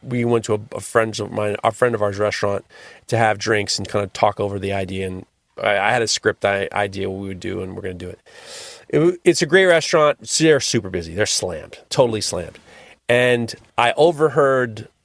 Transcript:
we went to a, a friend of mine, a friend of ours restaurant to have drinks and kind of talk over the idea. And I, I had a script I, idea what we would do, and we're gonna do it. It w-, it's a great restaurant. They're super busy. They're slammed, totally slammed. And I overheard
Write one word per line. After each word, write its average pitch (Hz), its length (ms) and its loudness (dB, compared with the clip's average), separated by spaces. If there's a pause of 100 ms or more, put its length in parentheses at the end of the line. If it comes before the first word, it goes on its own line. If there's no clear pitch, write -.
we 123 200 -2
went 117 220 2
to 113 80 0
a, 107 60 0 (160)
a - 60 -8
friend 113 380 0
of 101 120 -6
mine, 104 320 -2
a 113 80 2
friend 120 240 0
of 104 80 -2
ours 101 160 -2
restaurant 101 440 -2 (440)
to 117 100 0
have 110 220 2
drinks 104 400 0
and 98 100 -8
kind 101 160 -2
of 98 80 -12
talk 104 260 2
over 101 200 -2
the 98 120 -4
idea. 95 360 -4
And 92 180 -10 (360)
I, 101 180 2
I 104 120 2
had 120 120 2
a 107 40 -4
script - 380 -2
I, 98 260 0
idea 98 380 -4
what 95 120 -8
we 101 80 -10
would 92 100 -10
do, 95 240 -8
and 92 120 -10
we're 95 60 -12
gonna 95 140 -8
do 90 140 -12
it. 90 100 -16 (680)
It - 120 2
w-, 175 240 2
it's 170 180 4
a 165 60 -2
great 190 180 6
restaurant. 160 540 4
They're 151 400 2
super 101 320 -2
busy. 82 240 -6
They're 104 100 0
slammed, - 540 -6 (100)
totally 117 320 2
slammed. 90 380 -8 (500)
And 120 460 2 (240)
I 120 180 4
overheard 135 920 2 (160)